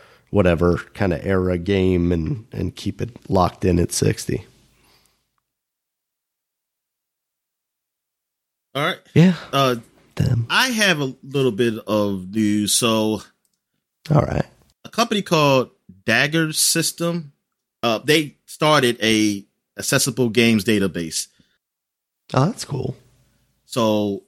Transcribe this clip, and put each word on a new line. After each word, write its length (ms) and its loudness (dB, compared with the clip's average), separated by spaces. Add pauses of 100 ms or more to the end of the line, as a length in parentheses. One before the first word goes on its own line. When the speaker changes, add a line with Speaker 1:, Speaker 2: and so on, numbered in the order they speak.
(300)
Speaker 1:
whatever 460 4 (180)
kind 200 -2
of 120 -8
era 320 0
game 540 0
and, 400 -4
and 240 -6
keep 260 -10
it 280 -10
locked 340 0
in 160 2
at 140 0
sixty. 520 -4 (4000)
Speaker 2:
All 80 -4
right. 160 -4 (140)
Speaker 1:
Yeah. 220 6 (160)
Speaker 2:
Uh, 240 0 (400)
Speaker 1:
Them. 340 0
Speaker 2:
I 200 0
have 300 0
a 140 -4 (100)
little 280 0
bit 240 0 (120)
of 460 -2
news. 400 0
So 480 0 (880)
Speaker 1:
All 100 4
right. 240 -2 (400)
Speaker 2:
a 40 -20
company 320 -2
called 500 2 (340)
Dagger 480 0
System, 800 -4 (520)
uh, 160 0
they 460 0
started 560 2
a 440 2 (320)
accessible 520 -2
games 360 2
database. 640 -2 (1080)
Speaker 1:
Oh, 140 2
that's 180 -8
cool. 300 -6 (720)
Speaker 2:
So 640 -2